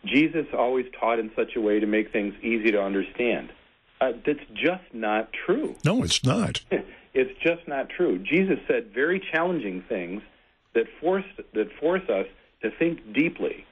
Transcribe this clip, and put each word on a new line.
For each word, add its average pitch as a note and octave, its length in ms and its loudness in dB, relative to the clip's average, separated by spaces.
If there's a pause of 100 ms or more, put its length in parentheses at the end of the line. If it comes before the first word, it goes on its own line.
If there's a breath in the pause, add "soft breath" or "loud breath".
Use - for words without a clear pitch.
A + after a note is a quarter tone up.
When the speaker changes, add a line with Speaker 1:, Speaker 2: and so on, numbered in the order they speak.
Speaker 1:
Jesus D3+ 400 2 (120)
always B2 280 2 (140)
taught A2+ 200 2
in A2 160 -4
such A2+ 200 -2
a A#2+ 60 0
way G#2 180 4
to G#2+ 80 2
make G#2+ 240 0
things G2+ 220 -2 (100)
easy A2+ 280 2
to G#2 100 2
understand. G2 720 -2 (500)
Uh, B2+ 100 2 (140)
that's D3 140 0 (140)
just D#3+ 300 -2 (100)
not A2 400 -2
true. - 500 -2
Speaker 2:
No, G#3+ 200 4
it's - 200 0
not. F#3 420 2
Speaker 1:
<laughs> - 60 -6 (420 loud breath)
It's C3 180 2 (100)
just E3 260 0
not C#3 220 -4
true. - 300 0
Jesus D#3+ 480 2
said A#2+ 260 0
very E3 260 2 (120)
challenging D#3 580 -2
things F#2+ 320 -4 (540 soft breath)
that A2+ 100 4 (160)
force, F#3+ 220 0 (320)
that G#2+ 120 0 (120)
force F3+ 300 0
us F#2+ 180 0 (340 soft breath)
to A2 80 -2
think E3 420 0
deeply - 600 -2